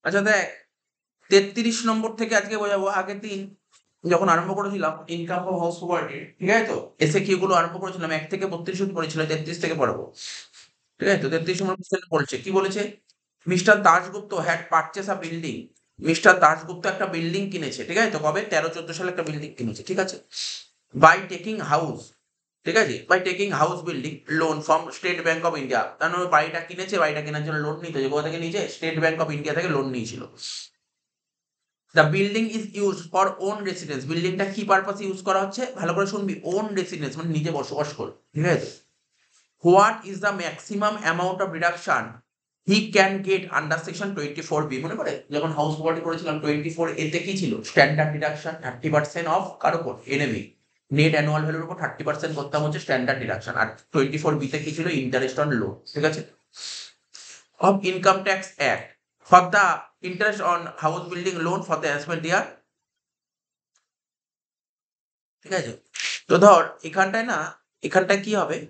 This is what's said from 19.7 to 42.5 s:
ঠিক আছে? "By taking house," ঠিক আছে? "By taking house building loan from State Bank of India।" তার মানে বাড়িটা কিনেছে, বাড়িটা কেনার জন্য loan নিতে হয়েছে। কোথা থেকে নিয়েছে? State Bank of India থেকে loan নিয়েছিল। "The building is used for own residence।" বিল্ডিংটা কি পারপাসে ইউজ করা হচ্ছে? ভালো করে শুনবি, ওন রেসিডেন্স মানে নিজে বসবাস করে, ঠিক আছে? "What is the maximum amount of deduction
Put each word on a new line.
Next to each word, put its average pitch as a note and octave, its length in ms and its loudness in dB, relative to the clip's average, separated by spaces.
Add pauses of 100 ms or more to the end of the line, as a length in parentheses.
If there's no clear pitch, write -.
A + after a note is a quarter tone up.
ঠিক F#3 160 -2
আছে? - 120 -8 (760)
"By D#3+ 220 10 (160)
taking G#3+ 260 -8 (140)
house," D3+ 320 -2 (640)
ঠিক F#3 160 0
আছে? C3+ 140 -2 (140)
"By F3+ 80 6 (100)
taking F#3+ 220 0 (100)
house F3+ 280 2
building D3+ 280 -8 (240)
loan D#3 160 2 (100)
from D#3+ 140 4 (180)
State F3 280 -2
Bank E3 220 0
of D#3+ 140 0
India।" B2 180 0 (180)
তার D#3 120 0
মানে F3 240 -2
বাড়িটা E3 340 2
কিনেছে, F#3 340 -8
বাড়িটা D3+ 220 0
কেনার D3+ 220 -6
জন্য D#3 200 -2
loan D#3 180 -4
নিতে D#3 120 -8
হয়েছে। C3+ 160 0
কোথা D3+ 140 0
থেকে D#3+ 160 -4
নিয়েছে? E3+ 200 -4 (120)
State D#3+ 300 -4
Bank D#3+ 180 2
of D3+ 140 0
India D3 200 -4
থেকে E3 200 -2
loan C3+ 180 0
নিয়েছিল। G#2+ 280 -8 (1700)
"The D#3 200 8
building G3+ 320 2 (100)
is G#3+ 80 -4 (200)
used E3+ 180 0 (100)
for F#3+ 140 4 (200)
own G#3 120 -2 (100)
residence।" D3 420 -8
বিল্ডিংটা F3+ 440 0
কি G#3 160 -4
পারপাসে G3 380 2
ইউজ F#3+ 200 -6
করা F#3+ 160 4
হচ্ছে? G3 180 -6 (180)
ভালো E3+ 160 0
করে G3 160 2
শুনবি, G3 220 -4 (200)
ওন G#3+ 100 0 (160)
রেসিডেন্স D3 380 -6
মানে E3 180 -4
নিজে D#3 220 0
বসবাস D3 300 -4 (100)
করে, - 140 -8 (220)
ঠিক D#3 200 0
আছে? - 160 -2 (920)
"What G3+ 320 8 (140)
is F#3+ 140 -10
the G3+ 80 2 (100)
maximum G3+ 520 -2 (180)
amount F#3 320 -2
of E3 120 -2
deduction E3+ 460 0 (640)